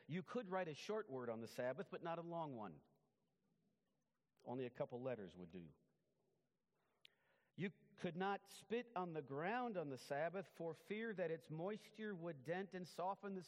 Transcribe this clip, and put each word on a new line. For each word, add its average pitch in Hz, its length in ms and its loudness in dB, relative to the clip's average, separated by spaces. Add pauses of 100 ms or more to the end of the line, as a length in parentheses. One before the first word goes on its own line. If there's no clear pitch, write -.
you 175 140 0
could 226 280 -2
write 185 180 4
a 151 60 -2
short 208 360 -2
word 123 200 0
on 113 100 2
the 113 80 -4
Sabbath, 131 420 2
but - 140 -6
not 170 140 2
a 170 40 -4
long 165 320 0
one. 104 180 -4 (1700)
Only 127 200 0
a 120 40 -2
couple 127 300 -2
letters 113 380 -2
would 87 120 -8
do. 87 140 -8 (1900)
You 180 120 2 (320)
could 175 140 2
not 196 240 6 (200)
spit 233 240 2 (100)
on 175 200 2
the 156 80 2
ground 185 560 2
on 151 100 2
the 131 80 0
Sabbath 165 480 2 (140)
for 165 180 -2 (140)
fear 220 240 0
that 170 160 2
its - 200 -2
moisture 202 640 -2
would 160 300 -4
dent 180 300 0
and 180 120 -2
soften 196 480 0
the 185 140 -2